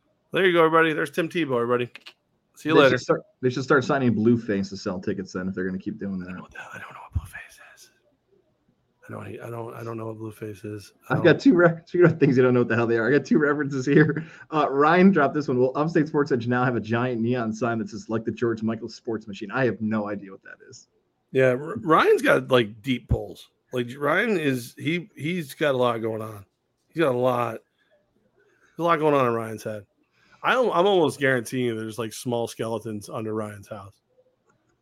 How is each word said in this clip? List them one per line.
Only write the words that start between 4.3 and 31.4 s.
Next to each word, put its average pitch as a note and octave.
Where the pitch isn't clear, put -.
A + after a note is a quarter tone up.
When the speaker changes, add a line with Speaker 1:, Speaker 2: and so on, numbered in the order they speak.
Speaker 2:
to F#2+
sell F#2+
tickets F#2+
then F#2
if F#2+
they're F#2
gonna F#2
keep F#2+
doing G2
that. F2+
Speaker 1:
I -
don't F#2
know F2+
what -
the, -
I -
don't -
know -
what -
Blueface -
is. -
I A2+
don't, G#2+
I A#2
don't, A#2
I A#2+
don't A2+
know A2+
what A2
Blueface G#2+
is. G#2
I C3
Speaker 2:
I've -
Speaker 1:
don't D#3+
Speaker 2:
got C#3+
two C#4
re-, F3
speaking F3
of -
things C#3
you B2+
don't B2
know B2
what A#2+
the A2+
hell A#2+
they A#2
are, A2+
I C#3+
got C#3
two A#3+
references C#3+
here. D3
Uh, D#3
Ryan D#3+
dropped D3
this D3
one. B2+
"Will B2+
Upstate D#3
Sports C#3+
Edge A#2+
now B2
have B2
a G#2+
giant A#2+
neon A#2
sign A#2
that G2+
says, G2+
'Like A2+
the A2+
George A2+
Michael A2+
Sports A2
Machine'?" G2+
I B2+
have A2
no G#2+
idea G2
what F#2+
that -
is. -
Speaker 1:
Yeah, C3
R-, C#3+
Ryan's A#3
got, C3+
like, A2+
deep B2+
pulls. G#2
Like, B2
Ryan F3+
is, C3
he, D3+
he's D#3
got D3
a B2+
lot A#2+
going A2
on. A2
He's D#3+
got C#3+
a B2
lot, A#2+
there's -
a E3
lot E3
going D3+
on C3
in A#2
Ryan's A2
head. G#2+
I, F#3
I'm F#3+
almost F3
guaranteeing C3